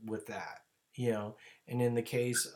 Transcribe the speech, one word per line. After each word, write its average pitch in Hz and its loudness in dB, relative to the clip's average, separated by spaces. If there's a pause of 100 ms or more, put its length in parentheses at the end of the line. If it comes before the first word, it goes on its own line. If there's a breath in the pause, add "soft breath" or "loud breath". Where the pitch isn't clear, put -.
with 110 -4
that, - -8 (360)
you 123 2
know. 107 -2 (320 loud breath)
And 123 2
in 120 4
the 117 2
case 123 2 (100)